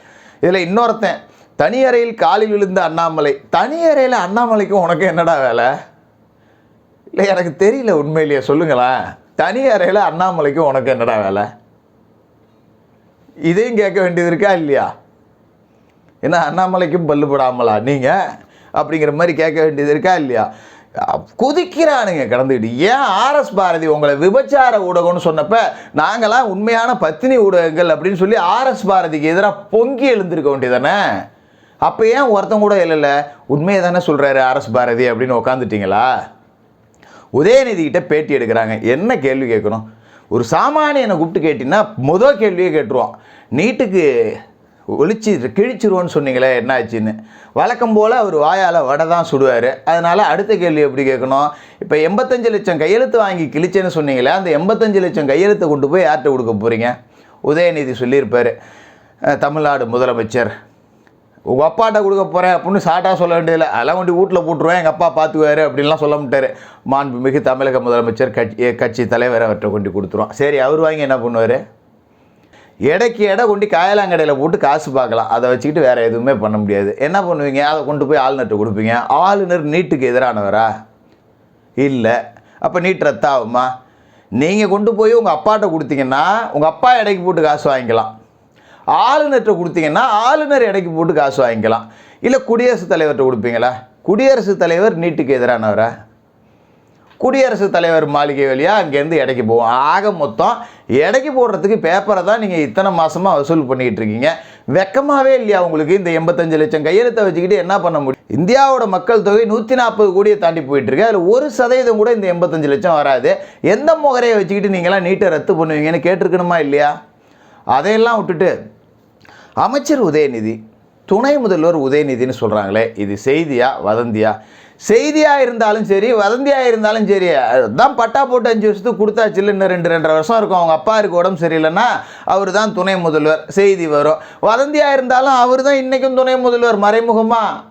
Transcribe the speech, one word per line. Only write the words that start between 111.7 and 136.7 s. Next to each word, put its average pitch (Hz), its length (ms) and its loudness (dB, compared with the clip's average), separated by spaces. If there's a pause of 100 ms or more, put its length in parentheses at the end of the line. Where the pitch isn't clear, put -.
கூட 214 160 2
இந்த 196 200 0
எண்பத்தஞ்சு 165 360 -2
லட்சம் 139 260 2
வராது. 143 440 2 (220)
எந்த 262 340 2
முகரையை 247 420 0
வச்சுக்கிட்டு 196 420 -2
நீங்களாம் 180 240 0
நீட்டை 185 260 0
ரத்து 165 380 0
பண்ணுவீங்கன்னு 156 320 -2
கேட்டிருக்கணுமா 175 600 0
இல்லையா? 147 420 0 (640)
அதையெல்லாம் 220 520 2
விட்டுட்டு 175 560 -2 (800)
அமைச்சர் 269 500 0
உதயநிதி, 120 580 -2 (440)
துணை 269 320 0
முதல்வர் 175 400 0
உதயநிதின்னு 135 640 0
சொல்றாங்களே, 107 580 -2
இது 101 260 -4
செய்தியா 135 440 0 (180)
வதந்தியா? 110 520 0 (500)
செய்தியா 294 480 2
இருந்தாலும் 226 480 0
சரி, 196 300 0
வதந்தியா 254 520 0
இருந்தாலும் 220 400 0
சரி, 190 220 2
அதான் 131 680 2
பட்டா 247 300 0
போட்டு 247 260 0
அஞ்சு 214 160 0
வருஷத்துக்கு 208 400 0
கொடுத்தாச்சு 214 320 0
இல்ல, 202 120 0
இன்னும் 190 180 0
ரெண்டு, 175 200 -2
ரெண்டரை 160 240 0
வருஷம் 156 240 0
இருக்கும். 190 200 0
அவங்க 165 180 2
அப்பா 220 240 0
இருக்கு 190 180 -2
உடம்பு 175 320 0
சரியில்லைன்னா 160 360 0 (400)
அவரு 190 280 0
தான் 208 220 0
துணை 180 240 -2
முதல்வர், 156 500 0
செய்தி 190 380 2
வரும். 151 320 2 (240)
வதந்தியா 285 500 2
இருந்தாலும் 262 400 2
அவரு 254 300 2
தான் 277 120 2
இன்னைக்கும் 262 400 -2
துணை 262 240 0
முதல்வர் 240 400 0